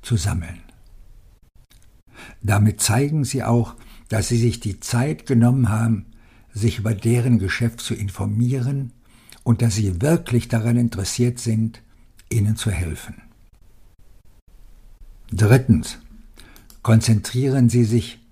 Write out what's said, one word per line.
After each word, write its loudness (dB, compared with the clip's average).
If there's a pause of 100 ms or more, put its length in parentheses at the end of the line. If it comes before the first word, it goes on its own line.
zu -2
sammeln. -4 (1800)
Damit 2
zeigen 0
Sie -4
auch, 0 (320)
dass -2
Sie 0
sich 0
die -8
Zeit -4
genommen 4
haben, 0 (460)
sich -2
über -2
deren 2
Geschäft -2
zu -6
informieren -4 (520)
und 2
dass 0
Sie -2
wirklich 0
daran 0
interessiert -2
sind, -4 (480)
Ihnen 0
zu -4
helfen. -8 (2000)
Drittens, 4 (840)
konzentrieren 2
Sie 4
sich -2 (140)